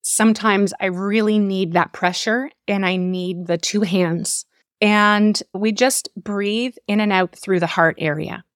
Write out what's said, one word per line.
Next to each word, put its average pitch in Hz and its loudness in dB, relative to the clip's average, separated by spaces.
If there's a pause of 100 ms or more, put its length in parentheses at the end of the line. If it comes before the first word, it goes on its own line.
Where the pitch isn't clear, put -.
sometimes 208 2
I 202 -2
really 208 0
need 190 0
that 180 2
pressure 226 -2 (160)
and 196 0
I 185 0
need 180 -4
the 170 0
two 208 -2
hands. 170 -2 (360)
And 208 4 (140)
we 208 0
just 247 0
breathe 208 -4 (140)
in 208 0
and 208 0
out 185 0
through 185 -2
the 170 0
heart 170 2
area. 156 -6 (120)